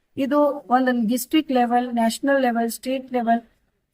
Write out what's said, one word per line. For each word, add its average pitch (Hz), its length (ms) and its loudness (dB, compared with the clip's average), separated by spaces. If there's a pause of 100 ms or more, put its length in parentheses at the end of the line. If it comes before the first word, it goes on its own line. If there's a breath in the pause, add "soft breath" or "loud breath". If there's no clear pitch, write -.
(160)
ಇದು 277 240 0 (280)
ಒಂದು 247 400 2
ಡಿಸ್ಟ್ರಿಕ್ಟ್ 262 440 -2
ಲೆವೆಲ್, 247 420 0
ನ್ಯಾಷನಲ್ 233 480 0
ಲೆವೆಲ್, 233 280 -2
ಸ್ಟೇಟ್ 262 420 -8
ಲೆವೆಲ್ 233 280 0 (540)